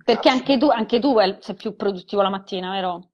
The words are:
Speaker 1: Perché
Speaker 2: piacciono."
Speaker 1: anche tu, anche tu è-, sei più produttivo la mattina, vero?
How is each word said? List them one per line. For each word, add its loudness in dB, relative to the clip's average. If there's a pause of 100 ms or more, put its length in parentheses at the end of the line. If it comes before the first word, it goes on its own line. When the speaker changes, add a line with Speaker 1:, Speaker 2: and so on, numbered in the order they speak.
Speaker 1:
Perché 2 (100)
Speaker 2:
piacciono." 0
Speaker 1:
anche 0
tu, 4
anche 0
tu 2
è-, 2
sei -12
più -10
produttivo -4
la 2
mattina, -8
vero? -6